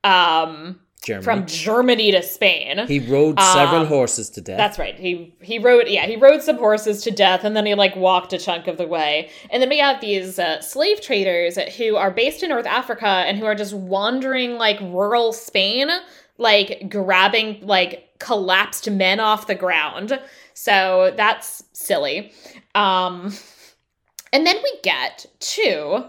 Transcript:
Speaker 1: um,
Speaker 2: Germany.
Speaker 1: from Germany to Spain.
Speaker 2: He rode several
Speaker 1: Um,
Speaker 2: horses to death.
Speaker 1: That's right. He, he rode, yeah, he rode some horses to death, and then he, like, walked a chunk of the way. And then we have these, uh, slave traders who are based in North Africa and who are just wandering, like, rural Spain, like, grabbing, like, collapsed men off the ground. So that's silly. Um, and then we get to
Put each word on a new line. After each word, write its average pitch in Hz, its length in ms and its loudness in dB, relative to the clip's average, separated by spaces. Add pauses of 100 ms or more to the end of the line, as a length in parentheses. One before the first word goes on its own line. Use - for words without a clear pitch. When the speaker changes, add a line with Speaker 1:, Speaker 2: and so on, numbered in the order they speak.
Speaker 1:
um, 165 760 2 (220)
Speaker 2:
Germany. 208 220 -8
Speaker 1:
from 202 220 0
Germany 220 680 0
to 180 100 4
Spain. 180 680 -2
Speaker 2:
He 143 120 0
rode 143 400 2
several 170 420 6
Speaker 1:
Um, 156 60 0
Speaker 2:
horses 127 440 0
to 101 100 -14
death. 92 160 -8
Speaker 1:
That's 208 200 0
right. - 200 -8
He, 175 440 -8
he 214 180 -8
rode, 240 280 6
yeah, 170 180 0
he 220 120 -4
rode 285 260 8
some 277 140 0
horses 214 460 0
to 226 80 -2
death, 190 320 4
and 214 120 -2
then 214 100 0
he, 208 100 0
like, 196 200 2
walked 185 380 2
a 185 40 -4
chunk 170 300 -6
of 165 100 -8
the 175 100 -4
way. 156 420 -2 (200)
And 247 120 0
then 254 80 2
we 294 100 0
have 277 220 2
these, 190 360 -4
uh, 175 240 -2
slave 403 400 -2
traders 180 560 0 (200)
who 220 180 0
are 190 160 0
based 254 320 -2
in 359 60 -4
North 233 160 -2
Africa 226 420 -4
and 190 300 0
who 220 80 -6
are 214 100 0
just 202 180 -8
wandering, 240 840 -4
like, 214 240 0
rural 208 500 0
Spain, 220 580 -2 (480)
like, 208 520 0
grabbing, 202 760 0
like, 185 440 0 (100)
collapsed 202 680 -2
men 196 320 0
off 214 260 0
the 202 80 -2
ground. 180 640 -4 (340)
So 185 640 2
that's - 560 -2
silly. 156 640 -4 (420)
Um, 185 580 0 (1000)
and 302 120 2
then 370 160 2
we 554 220 -6
get 139 420 -4 (140)
to 202 680 -2